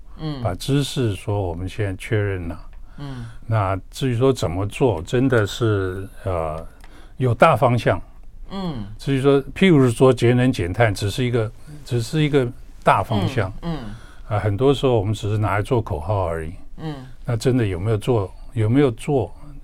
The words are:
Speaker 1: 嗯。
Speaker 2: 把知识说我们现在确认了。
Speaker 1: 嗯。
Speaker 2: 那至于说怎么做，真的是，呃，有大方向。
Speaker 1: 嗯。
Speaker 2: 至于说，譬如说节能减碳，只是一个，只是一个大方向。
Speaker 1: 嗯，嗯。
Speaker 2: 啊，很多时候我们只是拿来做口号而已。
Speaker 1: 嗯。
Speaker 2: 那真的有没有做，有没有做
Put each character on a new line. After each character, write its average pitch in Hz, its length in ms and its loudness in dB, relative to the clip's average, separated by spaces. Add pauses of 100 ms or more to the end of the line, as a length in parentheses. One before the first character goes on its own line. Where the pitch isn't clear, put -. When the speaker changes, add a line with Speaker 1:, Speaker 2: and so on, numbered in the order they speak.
(180)
Speaker 1:
嗯。 151 240 -8
Speaker 2:
把 90 140 -2
知 135 260 0
识 123 320 0
说 101 280 -2
我 87 120 -2
们 87 140 -6
现 104 180 -4
在 98 100 -4
确 - 220 -2
认 98 300 -2
了。 82 120 -8 (400)
Speaker 1:
嗯。 131 260 -10 (200)
Speaker 2:
那 98 320 2 (120)
至 135 200 -2
于 120 60 0
说 131 160 4
怎 107 180 -2
么 92 160 -2
做， 101 360 0
真 127 260 2
的 117 180 4
是， 98 600 0 (160)
呃， 80 420 -2 (520)
有 120 180 2
大 165 180 4
方 123 240 2
向。 107 240 0 (480)
Speaker 1:
嗯。 170 360 -6 (120)
Speaker 2:
至 - 160 -4
于 135 80 0
说， 139 220 4 (100)
譬 190 160 6
如 135 200 8
说 131 240 6
节 120 200 4
能 123 160 4
减 92 220 0
碳， 104 220 4
只 101 180 -2
是 127 140 0
一 123 40 0
个， 113 220 0 (320)
只 120 180 -2
是 156 220 0
一 151 60 2
个 135 200 4 (320)
大 120 220 4
方 165 240 0
向。 110 240 -2 (100)
Speaker 1:
嗯， 165 160 -4 (520)
嗯。 107 80 0
Speaker 2:
啊， - 20 0
很 101 160 0
多 131 180 4
时 135 120 0
候 127 120 4
我 98 60 2
们 104 100 0
只 101 160 -4
是 107 80 0
拿 101 180 2
来 107 60 2
做 113 200 2
口 80 180 -4
号 95 260 0
而 82 220 -4
已。 85 60 -10 (240)
Speaker 1:
嗯。 156 180 -8 (300)
Speaker 2:
那 120 100 0
真 123 220 2
的 117 100 2
有 92 100 -2
没 101 140 -2
有 107 60 2
做， 104 360 0 (200)
有 110 160 0
没 131 100 4
有 143 120 6
做 117 420 -2 (300)